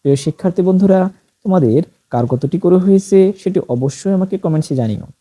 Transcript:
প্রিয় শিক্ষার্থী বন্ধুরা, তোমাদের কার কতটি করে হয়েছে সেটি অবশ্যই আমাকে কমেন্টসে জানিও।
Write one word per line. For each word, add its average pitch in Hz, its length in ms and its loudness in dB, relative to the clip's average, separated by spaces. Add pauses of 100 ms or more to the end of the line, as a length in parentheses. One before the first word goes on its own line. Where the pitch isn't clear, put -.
প্রিয় 139 160 2
শিক্ষার্থী 175 460 -4
বন্ধুরা, 190 380 2 (440)
তোমাদের 151 360 2 (300)
কার 120 160 -2
কতটি 131 320 -4
করে 180 260 2
হয়েছে 196 340 2 (200)
সেটি 190 200 -4 (100)
অবশ্যই 135 500 -4
আমাকে 190 200 -4
কমেন্টসে 156 360 -2
জানিও। 110 300 -4 (160)